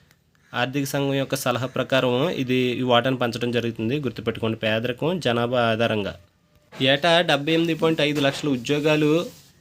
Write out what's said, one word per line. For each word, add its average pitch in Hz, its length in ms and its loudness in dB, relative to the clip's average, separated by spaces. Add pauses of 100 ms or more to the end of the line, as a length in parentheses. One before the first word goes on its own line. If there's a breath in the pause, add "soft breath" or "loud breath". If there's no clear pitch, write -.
(540 soft breath)
ఆర్థిక 127 320 -2
సంఘం 139 280 -2
యొక్క 135 220 -2
సలహా 123 300 -2
ప్రకారం 131 640 0
ఇది, 127 260 -2
ఈ 123 260 0
వాటాను 123 360 4
పంచడం 120 340 -2
జరుగుతుంది. 117 480 -2
గుర్తుపెట్టుకోండి, 113 580 -4
పేదరికం, 123 640 -2
జనాభా 120 420 0
ఆధారంగా. 110 540 0 (680)
ఏటా 151 400 4
డెబ్బై 156 320 0
ఎనిమిది 165 200 2
పాయింట్ 160 280 0
ఐదు 147 200 0
లక్షల 139 280 0
ఉద్యోగాలు 151 760 0 (360)